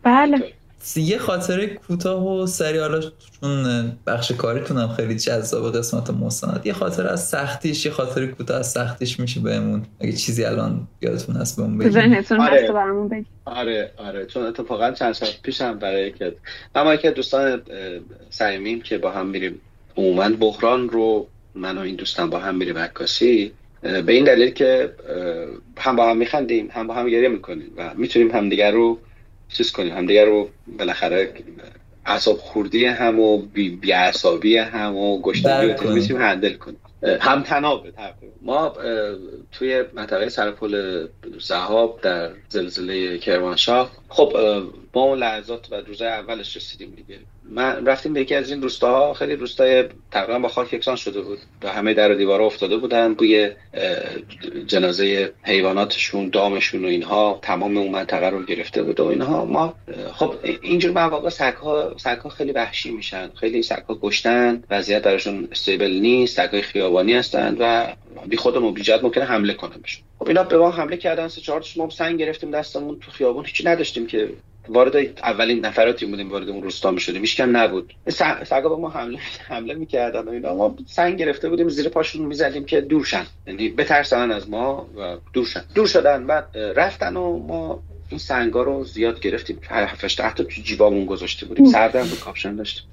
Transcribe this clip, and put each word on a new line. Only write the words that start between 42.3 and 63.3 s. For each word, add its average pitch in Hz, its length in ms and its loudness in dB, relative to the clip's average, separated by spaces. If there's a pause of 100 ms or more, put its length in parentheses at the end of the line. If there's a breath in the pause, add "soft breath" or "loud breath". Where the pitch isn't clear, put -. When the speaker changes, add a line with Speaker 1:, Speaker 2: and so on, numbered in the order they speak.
Speaker 2:
زلزله 92 680 -4
کرمانشاه، 92 720 2 (180)
خب، - 260 4
اه، 104 280 2 (320)
ما 127 60 2
اون 135 180 2
لحظات 113 520 -6
و 107 40 -10
روزهای 104 360 -8
اولش 107 460 -8
رسیدیم - 380 -16
دیگه. - 240 -20 (320)
من 123 340 -4
رفتیم 135 280 0
به 143 80 0
یکی 143 140 0
از 139 160 -2
این 143 100 -6
روستاها، 131 520 2
خیلی 143 220 -2
روستای 131 480 4 (280)
تقریباً 110 280 -2
با 120 80 -2
خاک 123 260 -2
یکسان 123 220 -2
شده 101 260 -6
بود 98 160 -8 (260)
و 101 60 -6
همه 104 240 0
در 104 180 6
و 101 40 6
دیوارا 98 300 4
افتاده 101 320 2
بودن، 117 360 2
بوی، 107 380 6 (220 soft breath)
اه، 92 220 -2 (720)
جنازه 98 640 2 (120)
حیواناتشون، 98 840 0
دامشون 98 560 0
و - 20 -2
اینها 98 540 2
تمام 98 360 -2
اون 98 140 0
منطقه 92 380 0
رو 95 140 -4
گرفته 90 400 -4
بود - 160 -2
و 78 60 4
اینها. 139 400 0
ما، 160 300 0 (120)
اه، - 260 -12
خب، - 220 0 (260)
اینجور 175 300 2
مواقع 165 380 0
سگ‌ها، 147 680 -2
سگ‌ها 120 320 -4
خیلی 143 220 -4
وحشی 117 400 -4
می‌شن، 95 440 -8